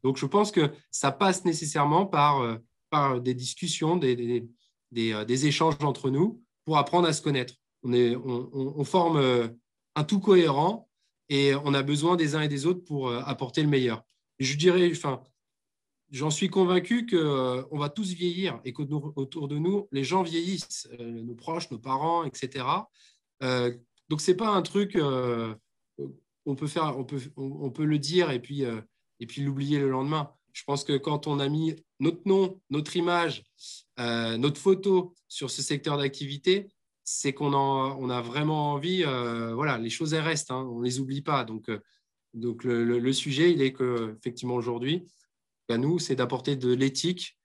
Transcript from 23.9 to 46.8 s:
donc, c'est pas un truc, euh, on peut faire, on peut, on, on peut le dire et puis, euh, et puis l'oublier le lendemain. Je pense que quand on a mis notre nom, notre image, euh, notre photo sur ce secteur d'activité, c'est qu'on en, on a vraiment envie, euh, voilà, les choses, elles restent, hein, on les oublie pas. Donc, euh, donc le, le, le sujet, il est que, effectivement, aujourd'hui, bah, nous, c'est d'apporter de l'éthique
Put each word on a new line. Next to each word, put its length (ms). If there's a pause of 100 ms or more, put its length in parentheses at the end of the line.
donc, 120
c'est 140
pas 140
un 120
truc, 340
euh, 580 (920)
on 100
peut 120
faire, 300
on 60
peut, 160 (160)
on, 300
on 60
peut 140
le 140
dire 320
et 80
puis, 260
euh, 160 (380)
et 60
puis 160
l'oublier 380
le 100
lendemain. 420 (220)
Je 100
pense 200
que 140
quand 300
on 120
a 100
mis 260 (240)
notre 260
nom, 340 (100)
notre 260
image, 480 (560)
euh, 380
notre 220
photo 540 (140)
sur 240
ce 100
secteur 360
d'activité, 720 (360)
c'est 280
qu'on 220
en, 460
on 100
a 120
vraiment 520
envie, 320
euh, 480
voilà, 240
les 120
choses, 240
elles 100
restent, 280
hein, 180
on 120
les 180
oublie 220
pas. 220
Donc, 260
euh, 100 (540)
donc 300
le, 200
le, 160
le 140
sujet, 400
il 80
est 100
que, 480
effectivement, 360
aujourd'hui, 500 (640)
bah, 80
nous, 220
c'est 160
d'apporter 400
de 180
l'éthique 720